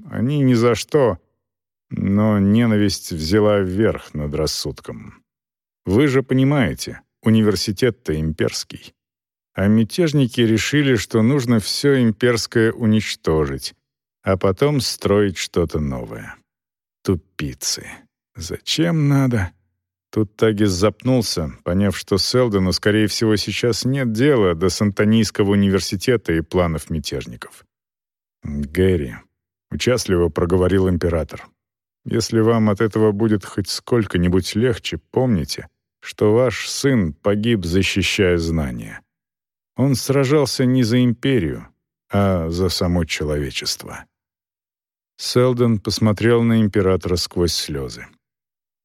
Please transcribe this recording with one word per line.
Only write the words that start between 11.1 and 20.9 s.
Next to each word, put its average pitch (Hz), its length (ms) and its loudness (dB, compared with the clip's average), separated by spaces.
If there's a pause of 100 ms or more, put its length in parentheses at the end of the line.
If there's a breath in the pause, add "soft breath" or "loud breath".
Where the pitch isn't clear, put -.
нужно 120 380 2
всё 135 420 0
имперское 117 680 2
уничтожить, 80 1040 -2 (480)
а 95 140 0
потом 135 440 0
строить 101 580 0
что-то 82 420 -2
новое. - 560 -8 (640)
Тупицы. - 840 -6 (480)
Зачем 151 760 -2
надо?» 127 440 2 (580)
Тут 107 260 -2
Тагис 107 340 2
запнулся, 101 800 0 (100)